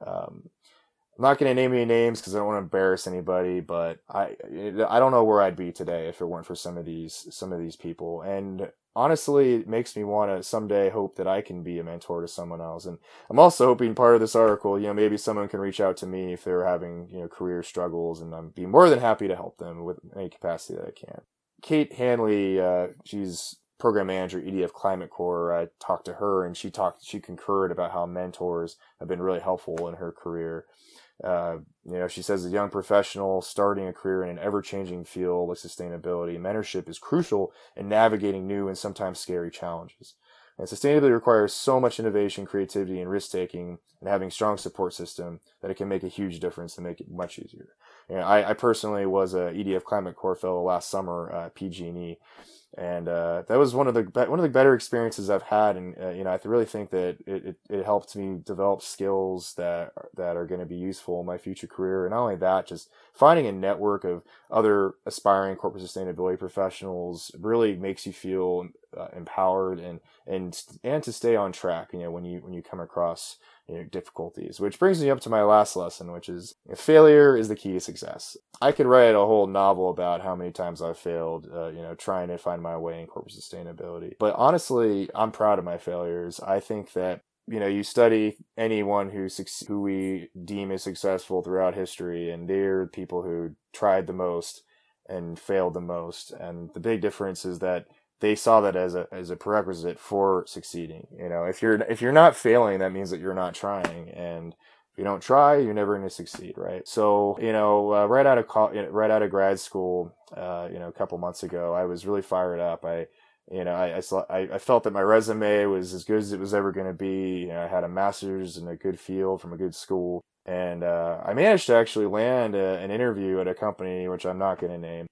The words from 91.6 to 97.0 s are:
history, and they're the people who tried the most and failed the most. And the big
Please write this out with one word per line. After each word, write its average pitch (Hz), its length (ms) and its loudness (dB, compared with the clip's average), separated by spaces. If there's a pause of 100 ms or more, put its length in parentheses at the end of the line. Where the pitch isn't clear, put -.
history, 87 560 -6
and 85 180 -8
they're 95 360 0
the - 40 -12
people 90 320 -8
who 85 300 -6 (200)
tried 95 360 2
the 92 40 -6
most 87 520 -6 (440)
and 85 300 -10
failed 92 360 -2
the 90 60 -6
most. 87 520 -10
And 85 420 -14
the 87 60 -14
big 110 200 -2